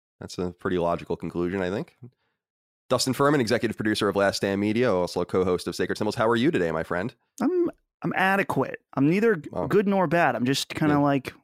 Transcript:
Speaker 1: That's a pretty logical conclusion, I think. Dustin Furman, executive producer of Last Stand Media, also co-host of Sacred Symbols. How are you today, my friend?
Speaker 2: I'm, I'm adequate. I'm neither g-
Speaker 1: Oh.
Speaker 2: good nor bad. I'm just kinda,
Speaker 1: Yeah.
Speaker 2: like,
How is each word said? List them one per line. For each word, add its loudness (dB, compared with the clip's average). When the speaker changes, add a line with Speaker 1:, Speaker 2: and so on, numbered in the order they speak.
Speaker 1:
That's -14
a -4
pretty -2
logical -2
conclusion, -4
I -2
think. -6
Dustin 0
Furman, 2
executive 0
producer 0
of 0
Last 2
Stand 0
Media, 2
also 0
co-host 0
of -4
Sacred -2
Symbols. -2
How 2
are 2
you 2
today, 2
my -2
friend? -4
Speaker 2:
I'm, 0
I'm -2
adequate. 0
I'm 4
neither 2
g- -12
Speaker 1:
Oh. -4
Speaker 2:
good 2
nor 2
bad. 2
I'm -2
just 0
kinda, 0
Speaker 1:
Yeah. 2
Speaker 2:
like, 0